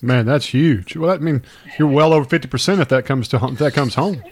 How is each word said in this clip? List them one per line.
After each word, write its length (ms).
Man, 240
that's 220
huge. 500
Well, 140
I 80
mean, 240
you're 100
well 240
over 140
fifty 220
percent 340
if 80
that 160
comes 220
to 100
home, 160
if 60
that 140
comes 200
home. 380